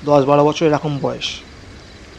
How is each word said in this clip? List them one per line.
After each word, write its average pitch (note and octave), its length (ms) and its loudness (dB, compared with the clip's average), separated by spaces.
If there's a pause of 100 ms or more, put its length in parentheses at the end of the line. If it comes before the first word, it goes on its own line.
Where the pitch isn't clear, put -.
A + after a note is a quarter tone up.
দশ C#3+ 200 4
বারো D3 200 4
বছর D3+ 200 0
এরকম D3 360 -2
বয়স। - 380 -8 (800)